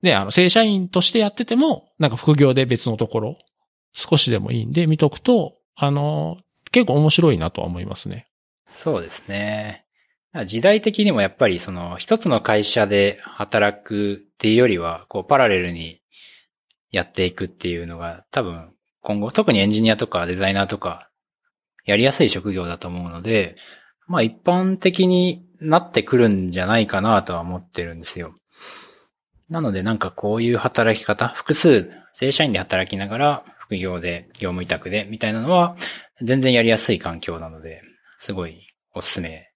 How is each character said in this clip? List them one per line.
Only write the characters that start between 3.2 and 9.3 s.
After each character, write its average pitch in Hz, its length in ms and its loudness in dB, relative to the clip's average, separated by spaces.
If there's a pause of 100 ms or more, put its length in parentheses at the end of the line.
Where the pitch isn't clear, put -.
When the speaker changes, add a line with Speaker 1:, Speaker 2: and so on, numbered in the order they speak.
Speaker 1:
ろ、 120 180 -8 (540)
少 - 240 0
し - 140 2
で 107 80 2
も 101 140 -4
い 117 100 -2
い - 20 -4
ん 113 60 -8
で 165 160 2
見 156 120 2
と 151 120 4
く - 80 -16
と、 220 380 0 (180)
あ 143 160 0
の、 151 480 -2 (320)
結 240 160 4
構 135 80 2
面 151 160 6
白 165 220 4
い 95 60 2
な 80 120 -2
と - 100 -8
は - 60 -4
思 87 140 -8
い 92 60 -10
ま 98 100 -10
す - 120 -12
ね。 98 200 -12 (380)
Speaker 2:
そ 151 320 -6
う 85 40 -6
で 80 80 -12
す - 180 -18
ね。 107 560 -6 (600)